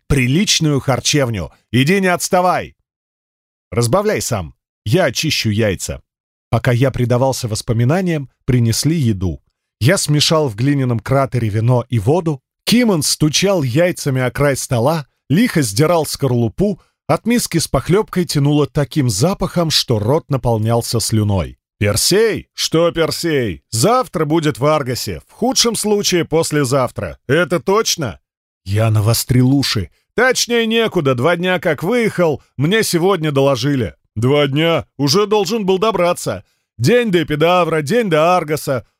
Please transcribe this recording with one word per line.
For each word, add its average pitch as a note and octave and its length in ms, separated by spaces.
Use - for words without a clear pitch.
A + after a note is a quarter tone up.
приличную C#3+ 720
харчевню. A#2 720
Иди, D3 300
не F#3 60
отставай!» F3 680
«Разбавляй C#3 500
сам. F2 340
Я E3 200
очищу C3 440
яйца». G2+ 520
Пока A#2+ 220
я B2 180
предавался B2 560
воспоминаниям, C3+ 840
принесли B2+ 500
еду. F#2+ 460
Я D#3+ 180
смешал D3+ 520
в G2+ 60
глиняном B2+ 440
кратере C3+ 480
вино A#2 420
и A#2+ 80
воду. D3+ 440
Кимон G#3+ 380
стучал F3 600
яйцами C#3 580
о B2+ 100
край C#3 260
стола, C3+ 500
лихо F#3 320
сдирал C#3+ 440
скорлупу, B2+ 760
от D#3+ 180
миски A3 320
с D3+ 100
похлебкой F3 580
тянуло D3 420
таким C#3+ 420
запахом, E3 640
что - 260
рот A2 320
наполнялся A#2 680
слюной. G2+ 580
«Персей? F3 720
Что E3+ 380
Персей? C#3 800
Завтра F3 540
будет D3+ 340
в C3 60
Аргасе, B2+ 640
в - 40
худшем A#3 440
случае G3+ 500
послезавтра. C3+ 920
Это E3+ 320
точно?» F3+ 600
Я G#2+ 260
навострил B2 640
уши. A2+ 340
«Точнее A#3 520
некуда, G3 480
два D#3 220
дня F3+ 220
как D#3 220
выехал, F3 640
мне F#3+ 260
сегодня F3 480
доложили». C3+ 640
«Два C#3+ 320
дня? D3+ 400
Уже D#3+ 280
должен G3+ 400
был F#3+ 140
добраться. F3 640
День A3 340
до F3 120
Эпидавра, D#3+ 580
день G#3 280
до E3 260
Аргаса. D3+ 500